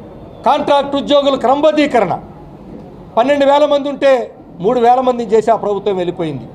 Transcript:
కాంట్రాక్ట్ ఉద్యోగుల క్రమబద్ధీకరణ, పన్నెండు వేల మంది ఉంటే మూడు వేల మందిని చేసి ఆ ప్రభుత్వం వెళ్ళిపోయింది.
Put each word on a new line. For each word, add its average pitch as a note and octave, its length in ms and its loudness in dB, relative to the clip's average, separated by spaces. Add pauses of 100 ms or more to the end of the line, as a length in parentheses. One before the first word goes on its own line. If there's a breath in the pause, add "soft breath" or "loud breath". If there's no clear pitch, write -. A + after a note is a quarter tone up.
(460)
కాంట్రాక్ట్ C#4 500 0
ఉద్యోగుల C#4 380 2
క్రమబద్ధీకరణ, C4 840 0 (960)
పన్నెండు C#4 280 2
వేల C#4+ 220 4
మంది C#4+ 220 -2
ఉంటే C4+ 480 0 (220)
మూడు A#3 220 0
వేల B3 200 4
మందిని A#3+ 320 -2
చేసి A3 180 2
ఆ G#3+ 60 4
ప్రభుత్వం G3+ 400 -4
వెళ్ళిపోయింది. E3+ 480 -6 (100)